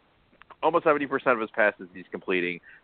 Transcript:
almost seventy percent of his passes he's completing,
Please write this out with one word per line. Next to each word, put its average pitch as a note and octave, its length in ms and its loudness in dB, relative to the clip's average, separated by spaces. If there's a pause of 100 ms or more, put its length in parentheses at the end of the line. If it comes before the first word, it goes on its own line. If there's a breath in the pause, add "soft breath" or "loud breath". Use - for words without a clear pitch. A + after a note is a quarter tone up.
(640)
almost D#3+ 220 2
seventy D3 220 2
percent C3+ 280 0
of A2+ 60 -2
his A2 100 -6
passes G#2 440 0
he's F#2 160 -16
completing, F2 500 -4 (240 loud breath)